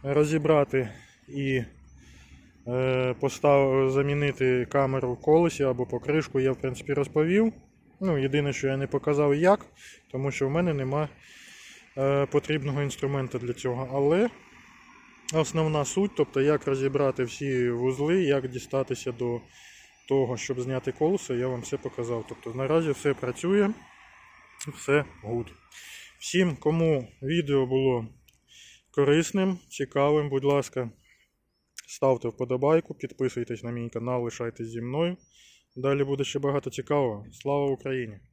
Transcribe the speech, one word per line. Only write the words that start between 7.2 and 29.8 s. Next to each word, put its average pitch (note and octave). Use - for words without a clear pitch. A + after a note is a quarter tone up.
Ну, F3+
єдине, C#3
що C3+
я C3+
не C#3
показав, C#3+
як, F3+
тому C3+
що C3+
в -
мене E3
нема, C#3+
е, C#3
потрібного C#3+
інструмента C3+
для A#2+
цього. B2+
Але D#3
основна D#3
суть, G3
тобто, C#3
як C#3+
розібрати C3+
всі B2
вузли, C3
як C#3
дістатися B2+
до A#2+
того, C3
щоб B2
зняти C3
колесо, D#3+
я B2
вам B2
все B2+
показав. A#2
Тобто A#2
наразі D3+
все C#3
працює, F#3+
все C#3+
гуд. A2+
Всім, F3
кому D#3
відео C#3
було B2+
корисним, E3
цікавим, D3